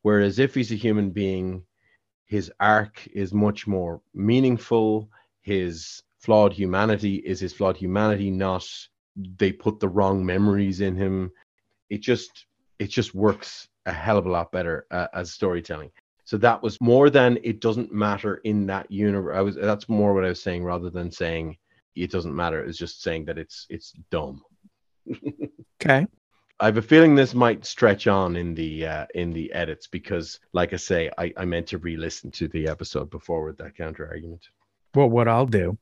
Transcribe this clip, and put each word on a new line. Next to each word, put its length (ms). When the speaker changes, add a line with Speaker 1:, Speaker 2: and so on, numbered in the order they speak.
Speaker 1:
Whereas 380
if 160
he's 180
a 40
human 340
being, 520
his 340
arc 540
is 220
much 320
more 340
meaningful. 960
His 600
flawed 340
humanity 640
is 220
his 140
flawed 240
humanity, 560
not 340
they 140
put 260
the 100
wrong 380
memories 540
in 160
him. 340
It 120
just, 460
it 80
just 260
works 540
a 80
hell 260
of 80
a 40
lot 200
better, 400
uh, 240
as 160
storytelling. 640
So 140
that 220
was 200
more 300
than 340
"it 160
doesn't 320
matter 460
in 280
that 240
universe." 460
I 60
was, 120
that's 340
more 260
what 100
I 60
was 120
saying, 220
rather 260
than 220
saying 440
"it 160
doesn't 240
matter." 300
It's 120
just 260
saying 240
that 120
it's, 320
it's 220
dumb. 320
<laughs> 60
Speaker 2:
Okay. 260
Speaker 1:
I 60
have 140
a 40
feeling 320
this 200
might 300
stretch 440
on 260
in 200
the, 320
uh, 280
in 180
the 200
edits, 340
because, 540
like 180
I 40
say, 420
I, 180
I 80
meant 240
to 100
re-listen 540
to 160
the 180
episode 440
before 340
with 140
that 180
counter 320
argument. 360
Speaker 2:
Well, 160
what 180
I'll 180
do 360